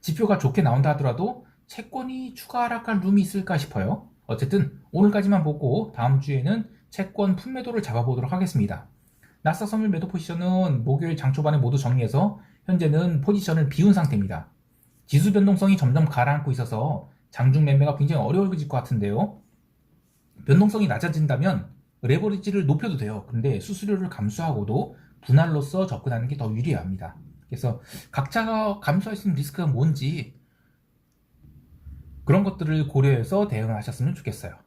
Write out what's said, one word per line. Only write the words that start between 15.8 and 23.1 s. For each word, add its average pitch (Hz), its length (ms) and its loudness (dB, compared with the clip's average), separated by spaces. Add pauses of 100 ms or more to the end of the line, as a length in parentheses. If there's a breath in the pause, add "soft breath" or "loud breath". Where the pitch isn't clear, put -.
가라앉고 143 460 0
있어서 120 580 -4 (220 loud breath)
장중 131 340 4
매매가 143 320 4
굉장히 143 260 0
어려워질 165 460 0
것 135 100 -4
같은데요. 113 640 -2 (1040)
변동성이 208 420 4
낮아진다면 147 840 0 (320)
레버리지를 196 640 0
높여도 156 300 0
돼요. 107 320 -6